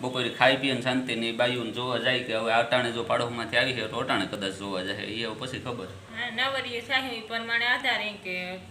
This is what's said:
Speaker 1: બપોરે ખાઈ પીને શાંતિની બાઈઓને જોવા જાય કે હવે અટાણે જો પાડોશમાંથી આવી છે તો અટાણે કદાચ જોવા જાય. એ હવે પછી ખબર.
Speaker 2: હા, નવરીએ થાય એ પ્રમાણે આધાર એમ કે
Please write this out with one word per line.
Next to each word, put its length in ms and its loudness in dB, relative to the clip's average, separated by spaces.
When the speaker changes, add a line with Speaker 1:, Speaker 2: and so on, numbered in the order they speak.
Speaker 1:
બપોરે 280 0
ખાઈ 280 6
પીને 240 2
શાંતિની 500 0
બાઈઓને 400 2
જોવા 260 -2
જાય 220 2
કે 140 -2
હવે 200 2
અટાણે 380 4
જો 120 -2
પાડોશમાંથી 540 0
આવી 160 4
છે 140 -2
તો 100 -6
અટાણે 280 2
કદાચ 280 -2
જોવા 300 -4
જાય. 160 -4
એ 260 -4
હવે 100 -4
પછી 240 -6
ખબર. 260 -6
Speaker 2:
હા, 440 -10
નવરીએ 520 -2
થાય 300 -2
એ 100 -6
પ્રમાણે 440 -2
આધાર 360 2
એમ 220 -6
કે 300 -6